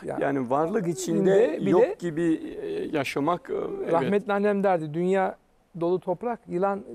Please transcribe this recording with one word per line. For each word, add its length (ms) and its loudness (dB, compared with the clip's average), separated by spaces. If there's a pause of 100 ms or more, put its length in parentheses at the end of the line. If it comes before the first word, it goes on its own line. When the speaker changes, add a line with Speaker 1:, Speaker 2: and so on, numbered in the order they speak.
Speaker 1:
yani 180 -4
Speaker 2:
Yani 280 -2
varlık 380 0
içinde 640 2
Speaker 1:
içinde 80 -6
bile 100 0
Speaker 2:
yok 280 4
gibi, 360 0 (280)
e, 340 -4
yaşamak, 540 -2
e, 40 -4 (280)
evet. 100 -2
Speaker 1:
rahmetli 400 2
annem 300 2
derdi, 320 0
"Dünya 420 0 (440)
dolu 200 0
toprak, 380 -6 (100)
yılan 360 -2 (100)